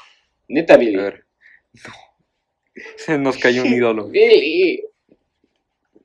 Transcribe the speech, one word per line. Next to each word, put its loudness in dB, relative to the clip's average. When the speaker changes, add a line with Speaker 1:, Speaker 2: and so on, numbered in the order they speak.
Speaker 1:
Neta, 2
Billy. 2
Speaker 2:
A -4
ver. -10
No. -20
Se -6
nos -2
cayó 0
un -2
ídolo. -2
Speaker 1:
<laughs> -14
Billy. 2